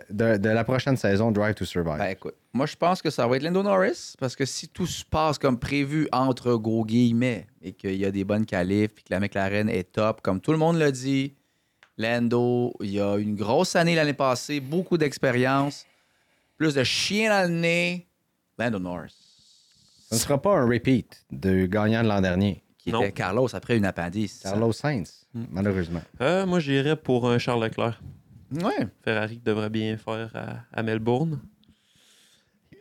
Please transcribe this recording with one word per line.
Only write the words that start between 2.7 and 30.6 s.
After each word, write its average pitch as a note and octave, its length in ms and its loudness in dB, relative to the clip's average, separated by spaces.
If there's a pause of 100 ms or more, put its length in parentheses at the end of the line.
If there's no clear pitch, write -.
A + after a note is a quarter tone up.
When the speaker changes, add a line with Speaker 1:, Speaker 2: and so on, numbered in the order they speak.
Speaker 2:
pense F3+ 260 0
que D#3+ 80 -4
ça B2+ 180 0
va B2 100 2
être C3+ 60 -4
Lando F3+ 200 0
Norris, G3+ 560 0
parce B2+ 160 -4
que C#3 100 -2
si - 220 -8
tout - 180 -6
se D3+ 180 -6
passe D#3 340 0
comme B2+ 220 2
prévu, C#3+ 520 0
entre B2 440 2
gros A2+ 300 0
guillemets, A#2 640 2 (140)
et F#2+ 120 -12
qu'il F#2+ 220 -4
y G2 100 -2
a G2 60 0
des G2 120 0
bonnes G#2 220 0
qualifs, G2+ 500 0
puis - 80 -20
que - 100 -8
la F#2 60 0
McLaren G2+ 500 -2
est F#2 240 -4
top, A2 280 0
comme F#2+ 180 0
tout D3+ 120 0
le D#3+ 60 2
monde E3 200 2
l'a D3+ 140 2
dit, C3+ 420 -2 (640)
Lando, A#2+ 840 0
il G2+ 120 -6
y G2+ 100 0
a G2+ 160 0
une G#2 180 -2
grosse A#2 400 0
année E3+ 200 2
l'année D3+ 180 2
passée, C#3 460 -2
beaucoup E3+ 380 -2
d'expérience, C3+ 880 0 (720)
plus D#3 180 0
de C3+ 100 2
chien G#3+ 460 0
dans F#3+ 220 2
le E3+ 80 0
nez, F3 480 0 (500)
Lando A2 220 0
Norris. F2 360 -8 (960)
Speaker 1:
Ce A2+ 60 -2
ne A#2 40 2
sera C#3+ 220 0
pas G3+ 140 4
un C#3 100 4
repeat A#2+ 680 0
de F#2 340 2
gagnant G#2+ 380 2
de A2+ 40 2
l'an G2+ 140 2
dernier. F#2 420 0 (140)
Speaker 2:
Qui - 160 -6
Speaker 3:
Non. A#2 80 2
Speaker 2:
était G2+ 100 0
Carlos A2 420 -2
après G2+ 220 -2
une G#2+ 80 2
appendice. F#2 600 -4
Speaker 1:
Carlos G#2+ 280 0
Sainz, A#2 600 -6
Speaker 3:
Hmm. A#2 180 -8
Speaker 1:
malheureusement. F2+ 500 -2 (200)
Speaker 3:
Euh, F3+ 240 2
moi, F3+ 160 0
j'irais C#3 340 0
pour B2 340 0
un A#2+ 80 4
Charles A#2+ 280 0
Leclerc. A2+ 360 -2 (500)
Speaker 2:
Ouais. F#3 360 -2 (160)
Speaker 3:
Ferrari A2+ 400 -2
devrait G#2+ 260 0
bien A2 280 -2
faire A2 360 -8
à, A2+ 240 -10 (220)